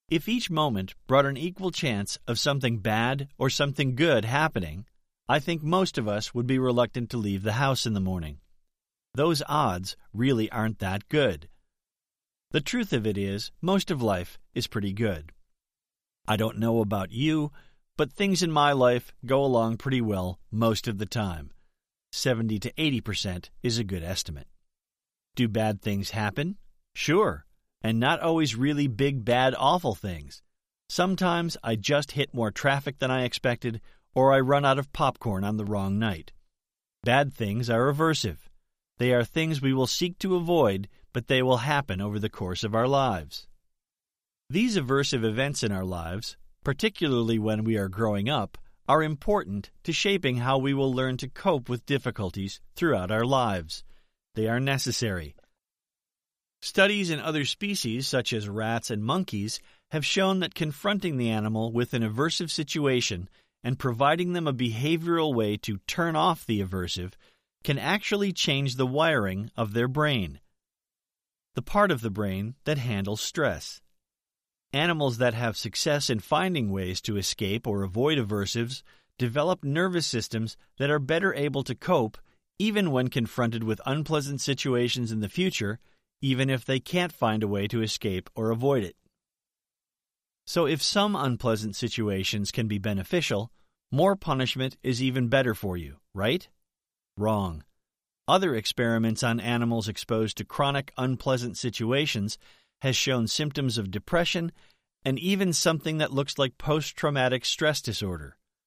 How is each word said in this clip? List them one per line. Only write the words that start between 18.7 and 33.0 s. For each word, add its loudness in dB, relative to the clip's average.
life 4
go 4
along 2
pretty 0
well -2
most 2
of -2
the -4
time. -4
Seventy 0
to -6
eighty 0
percent -6
is 0
a 0
good -6
estimate. -8
Do 4
bad 0
things -4
happen? -4
Sure. 2
And 2
not 2
always 2
really 2
big, 0
bad, 4
awful 2
things. -10
Sometimes 0
I 0
just 0
hit -2
more 0
traffic -2
than 0